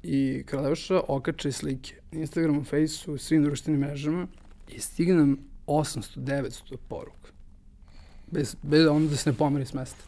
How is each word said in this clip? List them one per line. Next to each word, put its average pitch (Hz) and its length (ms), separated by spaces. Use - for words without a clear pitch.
i 135 440
Karleuša 147 640
okače 139 440
slike 135 420
na 160 80
Instagramu, 151 440
Fejsu, 151 540
svim 156 260
društvenim 143 360
mrežama 147 460
i - 120
stigne 175 340
nam 143 220
osamsto, 143 540
devetsto 131 560
poruka. - 400
Bez, 147 320
bez, 151 240
ono 151 220
da 143 80
se 147 140
ne 117 60
pomeri 143 300
s - 80
mesta. - 340